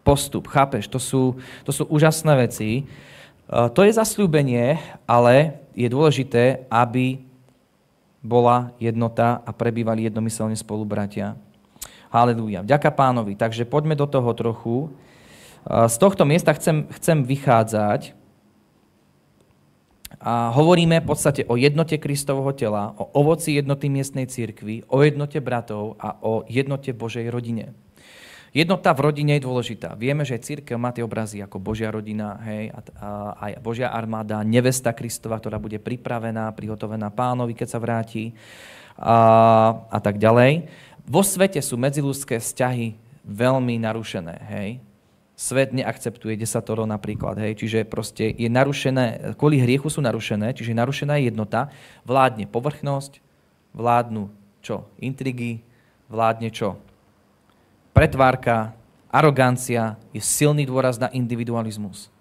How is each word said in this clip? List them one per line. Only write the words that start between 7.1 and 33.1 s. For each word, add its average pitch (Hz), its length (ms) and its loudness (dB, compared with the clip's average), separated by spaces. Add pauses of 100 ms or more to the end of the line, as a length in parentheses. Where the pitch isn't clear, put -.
bola 120 560 4
jednota 117 640 0
a - 80 -10
prebývali 113 560 -2
jednomyselne 110 480 -4
spolu 107 320 -8
bratia. 101 480 -6 (720)
Halelúja. 113 560 2
Vďaka 143 280 4
Pánovi. 120 440 0
Takže 113 320 -2
poďme 151 280 0
do 143 120 0
toho 127 240 0
trochu. 117 520 -4
E, 165 40 -12 (1000)
z - 120 0
tohto 196 240 6
miesta 151 320 4
chcem, 156 360 0
chcem 156 320 2
vychádzať 113 920 2 (2000)
a 117 320 -2
hovoríme 165 480 4
v 156 160 -4
podstate 147 320 -2
o 117 80 0
jednote 143 400 2
Kristovho 143 560 -4
tela, 107 480 -4
o 139 240 0
ovoci 160 320 2
jednoty 143 320 -2
miestnej 135 400 -4
cirkvi, 110 640 -10
o 139 160 6
jednote 147 320 0
bratov 117 560 -6
a - 240 -10
o 110 320 -2
jednote 135 400 -4
Božej 117 400 -8
rodine. 117 400 -6 (800)
Jednota 170 460 2
v 143 160 2
rodine 147 260 0
je 127 80 -4
dôležitá. 117 480 -6
Vieme, 139 320 -2
že 120 140 -6
cirkev 143 340 -10
má 120 160 -4
tie 120 140 -6
obrazy 107 400 -8
ako 95 180 -12
Božia 110 300 -6
rodina, 107 560 -8
hej, 107 240 -8
a, - 80 -18 (180)
a, 104 120 -12 (260)